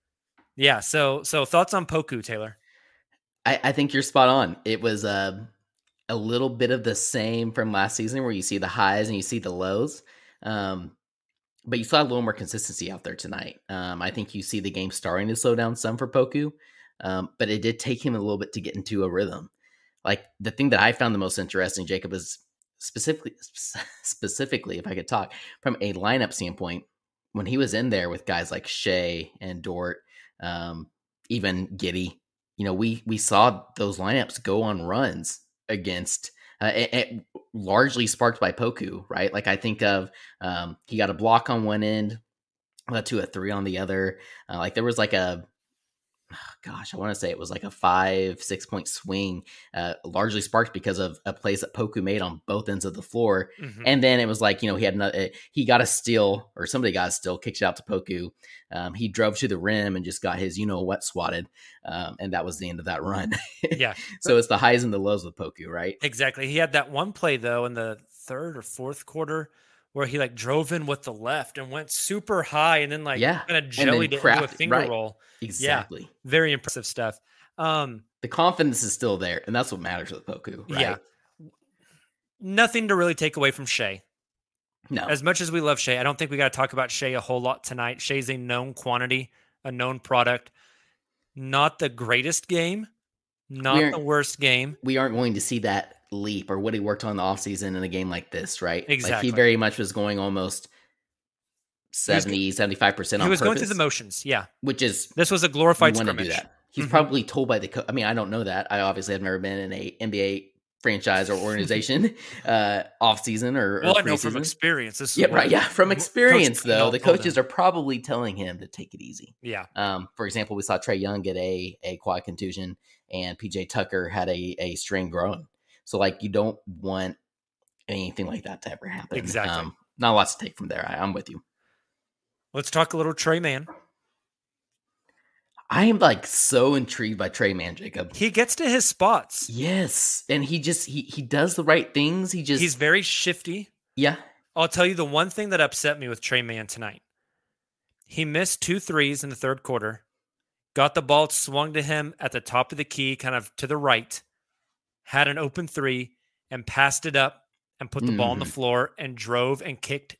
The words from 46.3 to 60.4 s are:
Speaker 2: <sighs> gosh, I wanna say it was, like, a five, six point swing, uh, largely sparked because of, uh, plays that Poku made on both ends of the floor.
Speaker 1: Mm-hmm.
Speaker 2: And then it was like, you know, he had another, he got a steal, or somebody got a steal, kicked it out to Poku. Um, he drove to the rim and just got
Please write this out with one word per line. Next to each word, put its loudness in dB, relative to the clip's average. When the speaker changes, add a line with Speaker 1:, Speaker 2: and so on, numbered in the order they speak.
Speaker 2:
<sighs> -20
gosh, -14
I -14
wanna -4
say -4
it -6
was, -10
like, -8
a -10
five, 2
six -6
point -8
swing, -4
uh, -4
largely -2
sparked 0
because -4
of, -4
uh, -4
plays -2
that -8
Poku -4
made -2
on -6
both -2
ends -4
of -6
the -12
floor. 2
Speaker 1:
Mm-hmm. -14
Speaker 2:
And 6
then 8
it 2
was -2
like, 2
you 0
know, 0
he 0
had 2
another, -2
he 0
got 8
a 4
steal, 2
or -6
somebody 0
got 0
a -4
steal, -4
kicked -8
it 2
out 2
to -16
Poku. -6
Um, -8
he -4
drove 2
to 0
the -2
rim 0
and -4
just -8
got -4